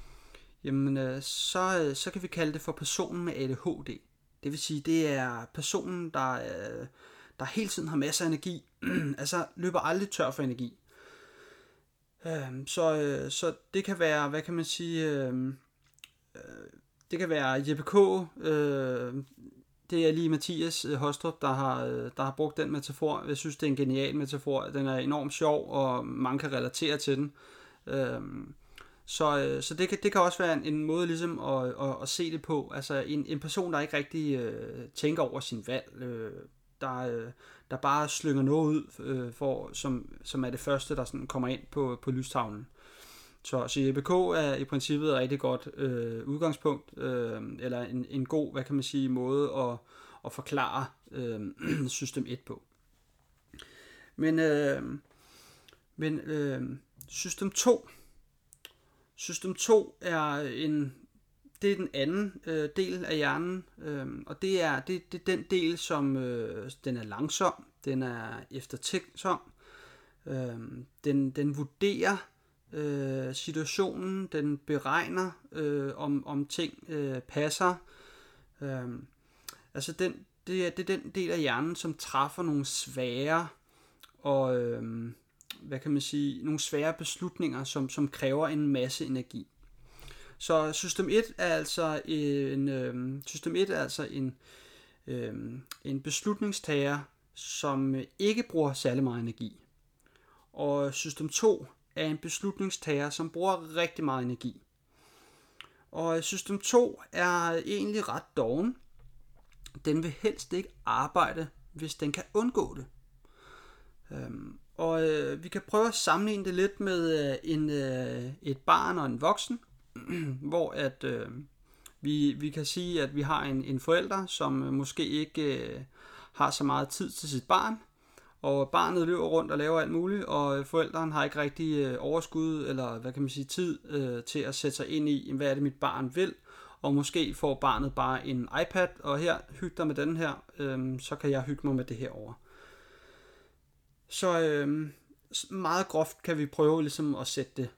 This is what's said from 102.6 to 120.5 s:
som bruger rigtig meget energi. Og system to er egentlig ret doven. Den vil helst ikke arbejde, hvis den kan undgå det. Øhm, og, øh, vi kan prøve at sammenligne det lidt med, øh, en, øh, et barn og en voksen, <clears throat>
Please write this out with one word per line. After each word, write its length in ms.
som 200
bruger 460
rigtig 280
meget 200
energi. 380
Og 340
system 340
to 440
er 380
egentlig 420
ret 280
doven. 400
Den 180
vil 80
helst 420
ikke 220
arbejde, 640
hvis 220
den 180
kan 120
undgå 400
det. 120
Øhm, 480
og, 280
øh, 360
vi 40
kan 200
prøve 200
at 60
sammenligne 500
det 100
lidt 260
med, 500
øh, 140
en, 260
øh, 540
et 160
barn 400
og 80
en 140
voksen, 400
<clears throat> 480